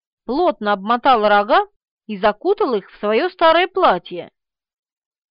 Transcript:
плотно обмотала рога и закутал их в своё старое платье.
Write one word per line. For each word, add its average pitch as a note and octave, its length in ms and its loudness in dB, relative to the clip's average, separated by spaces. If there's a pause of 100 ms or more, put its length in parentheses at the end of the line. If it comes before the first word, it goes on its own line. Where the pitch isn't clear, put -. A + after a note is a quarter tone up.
(240)
плотно C4 480 -2
обмотала A3 560 0
рога G#3 380 2 (400)
и G#3+ 100 -10
закутал B3+ 580 -2
их G3 160 -6
в - 80 -20
своё A3 320 -2
старое E4+ 380 2
платье. F#3 600 -2 (1000)